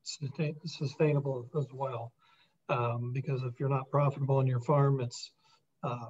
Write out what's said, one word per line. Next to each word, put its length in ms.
sustain-, 600
sustainable 920
as 160
well. 380
Um, 460
because 300
if 160
you're 100
not 200
profitable 520
in 60
your 120
farm, 400
it's, 320
uh, 260